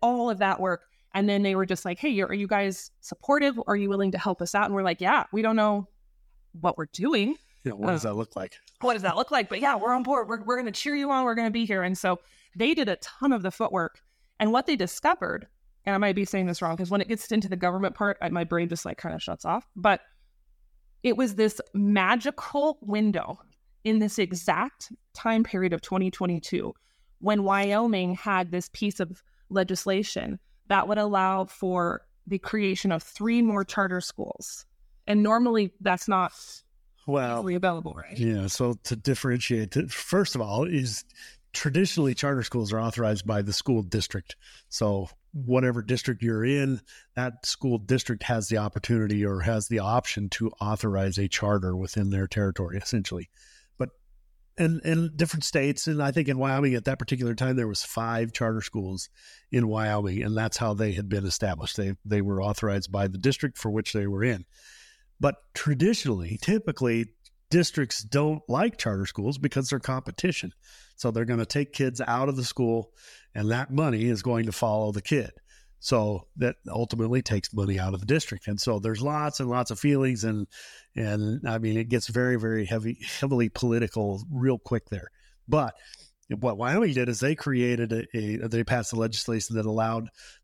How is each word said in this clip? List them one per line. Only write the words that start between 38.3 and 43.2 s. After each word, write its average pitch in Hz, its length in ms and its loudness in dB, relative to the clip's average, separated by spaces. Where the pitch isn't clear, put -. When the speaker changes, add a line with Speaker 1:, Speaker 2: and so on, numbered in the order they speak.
Speaker 2:
so 120 260 0
to 123 100 -2
differentiate, 120 760 -2
th-, 147 200 -2
first - 420 0
of 123 80 -2
all, 110 240 0
is 135 400 -2
traditionally 151 640 2
charter 139 280 0
schools 107 300 -2
are 110 60 0
authorized 110 480 0